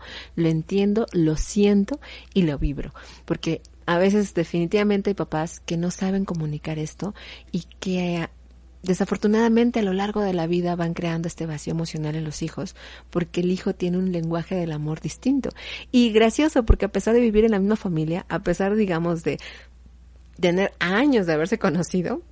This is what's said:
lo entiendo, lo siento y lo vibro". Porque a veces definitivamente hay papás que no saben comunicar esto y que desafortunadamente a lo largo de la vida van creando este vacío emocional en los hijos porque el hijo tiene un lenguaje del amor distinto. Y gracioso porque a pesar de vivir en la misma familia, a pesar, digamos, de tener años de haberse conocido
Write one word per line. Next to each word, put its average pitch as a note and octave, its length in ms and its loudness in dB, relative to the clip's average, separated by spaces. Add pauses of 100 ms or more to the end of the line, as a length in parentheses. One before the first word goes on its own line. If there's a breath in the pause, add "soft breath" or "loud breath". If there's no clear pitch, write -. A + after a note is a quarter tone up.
(340 loud breath)
lo E3 140 2
entiendo, G3 640 2
lo D#3 240 2
siento G3+ 640 2 (340 loud breath)
y G3 80 4
lo D3 160 0
vibro". D3 340 -2 (320 loud breath)
Porque E3 380 -4 (240)
a E3+ 120 2
veces G3 360 2
definitivamente G3+ 760 0
hay G3 40 -2
papás D#3+ 460 -4
que - 180 -6
no F3 120 -2
saben G3 360 -2
comunicar D#3 520 -4
esto D#3+ 360 -6 (360 loud breath)
y F3 140 -4 (140)
que F3 500 -2 (540)
desafortunadamente A3 1000 2
a - 20 2
lo G3 100 0
largo G#3 300 -2
de F#3+ 100 0
la E3 140 0
vida F3 280 0
van E3+ 200 -2
creando E3+ 340 -4
este - 160 -8
vacío D#3+ 280 -6
emocional D#3 440 -4
en D#3+ 80 -4
los D3+ 160 -8
hijos D#3+ 340 -8 (360 loud breath)
porque F3 320 -2
el F3+ 80 2
hijo F#3 240 -2
tiene F3 240 -2
un F#3 120 0
lenguaje E3 440 -4
del E3+ 180 -2
amor D3+ 300 -6
distinto. B3+ 480 -2 (420 loud breath)
Y A#3+ 200 4
gracioso A3+ 520 4
porque G3 220 4
a G3+ 40 -8
pesar G3+ 220 0
de A#3+ 80 6
vivir A3 240 4
en A3+ 60 4
la G#3 80 2
misma G3+ 180 2
familia, E3 540 -2
a A3 80 -2
pesar, G3 380 0
digamos, E3+ 460 0
de D#3 160 -2 (1040 loud breath)
tener F#3 380 2
años G#3 480 2
de E3 80 2
haberse E3+ 240 0
conocido F3+ 720 -2